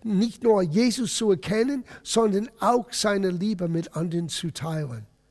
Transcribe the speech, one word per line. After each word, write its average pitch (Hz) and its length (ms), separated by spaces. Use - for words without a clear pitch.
nicht 220 400
nur 214 180
Jesus 208 540
zu 214 160
erkennen, 226 520
sondern 220 440
auch 220 320
seine 196 380
Liebe 180 380
mit 165 280
anderen 170 320
zu - 240
teilen. 147 540